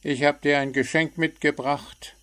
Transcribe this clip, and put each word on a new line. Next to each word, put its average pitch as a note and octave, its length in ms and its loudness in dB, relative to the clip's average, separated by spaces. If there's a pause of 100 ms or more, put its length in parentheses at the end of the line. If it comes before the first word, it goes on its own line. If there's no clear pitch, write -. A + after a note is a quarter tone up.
Ich C#3+ 220 -2
hab D3 160 2
dir C#3+ 180 2
ein C3+ 140 -2
Geschenk C#3+ 460 0
mitgebracht D3 1040 -4